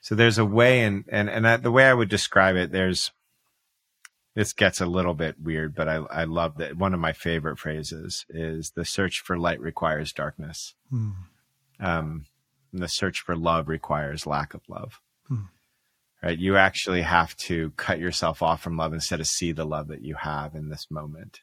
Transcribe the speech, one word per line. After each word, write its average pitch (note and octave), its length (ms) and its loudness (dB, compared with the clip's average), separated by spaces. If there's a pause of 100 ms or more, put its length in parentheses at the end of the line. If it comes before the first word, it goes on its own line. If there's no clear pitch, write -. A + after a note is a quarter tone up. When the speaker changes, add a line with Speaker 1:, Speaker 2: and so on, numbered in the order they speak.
Speaker 1:
So - 120 -4
there's A2+ 240 8
a A2+ 80 6
way, A#2+ 360 6
and, G#2 280 0
and, G#2 200 0
and A2+ 160 0
that, A#2 180 6
the A#2+ 80 2
way C3 140 8
I C3+ 80 10
would A#2 160 2
describe F#2+ 480 4
it, F2+ 160 0
there's, F#2 380 0 (1200)
this G#2+ 180 2
gets - 280 4
a F#2 40 0
little F2+ 280 0
bit D#2 260 -4
weird, D#2 340 -4
but D#2 140 -2
I, D#2 80 0
I D#2 300 -4
love D#2+ 320 -2
that. D#2 200 -8
One F#2+ 160 0
of F2 60 -2
my D#2+ 140 -2
favorite D#2+ 460 -4
phrases D#2 720 -8
is, D#2+ 420 -8
"The E2 140 -6
search - 360 -2
for F2+ 160 -4
light E2+ 220 0
requires D#2 540 -4
darkness." D2+ 600 -10 (140)
Speaker 2:
Hmm. A2+ 200 -2 (720)
Speaker 1:
Um, D#2+ 460 -4 (460)
and F#2 100 -6
the F2 60 -4
search - 340 -2
for F2 140 -4
love E2 320 0
requires D2+ 600 -4
lack D2 260 -4
of - 160 -16
love. F2+ 320 -14 (260)
Speaker 2:
Hmm. A2 180 -6 (760)
Speaker 1:
Right? E2+ 140 -2
You F#2+ 200 2
actually F#2+ 440 4
have E2+ 360 2
to E2 340 -4
cut - 280 -4
yourself E2+ 420 -2
off E2 200 2
from E2+ 160 -6
love D#2+ 160 -2
instead D#2+ 260 -6
of D#2 80 -4
see - 240 -4
the D#2+ 140 -4
love D2+ 220 -6
that D2+ 160 -12
you D2 120 -8
have D2+ 400 -8
in D2+ 140 -10
this D2+ 200 -14
moment D#2 540 -14